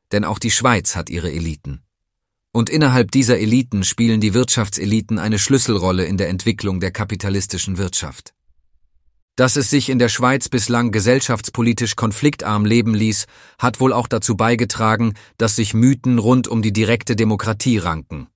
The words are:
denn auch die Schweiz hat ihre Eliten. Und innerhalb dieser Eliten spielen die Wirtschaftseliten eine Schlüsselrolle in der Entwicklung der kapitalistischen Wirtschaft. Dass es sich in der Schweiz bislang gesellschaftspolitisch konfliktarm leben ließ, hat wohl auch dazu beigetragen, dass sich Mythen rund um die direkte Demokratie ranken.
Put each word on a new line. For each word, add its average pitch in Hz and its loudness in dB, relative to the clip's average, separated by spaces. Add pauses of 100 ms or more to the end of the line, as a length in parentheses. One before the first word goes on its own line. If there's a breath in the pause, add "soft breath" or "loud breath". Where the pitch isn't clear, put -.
(140)
denn 104 0
auch 101 -4
die 113 -2
Schweiz 117 2
hat 85 -8
ihre 82 -6
Eliten. 76 -6 (720)
Und 117 0
innerhalb 127 2
dieser 123 4
Eliten 110 0
spielen 113 0
die 104 2
Wirtschaftseliten 110 0
eine 104 -2
Schlüsselrolle 92 2
in 92 -2
der 90 0
Entwicklung 92 -2
der 92 -4
kapitalistischen 95 -4
Wirtschaft. - -6 (1040)
Dass 127 2
es 139 0
sich 139 0
in 131 0
der 120 4
Schweiz 127 0
bislang 120 0
gesellschaftspolitisch 117 0
konfliktarm 107 0
leben 113 2
ließ, 107 -2 (320 loud breath)
hat - -2
wohl 131 2
auch 117 0
dazu 110 -2
beigetragen, 113 0 (240 loud breath)
dass 110 0
sich 110 -2
Mythen 123 2
rund 123 2
um 113 -2
die 107 0
direkte 110 0
Demokratie 110 0
ranken. 80 -8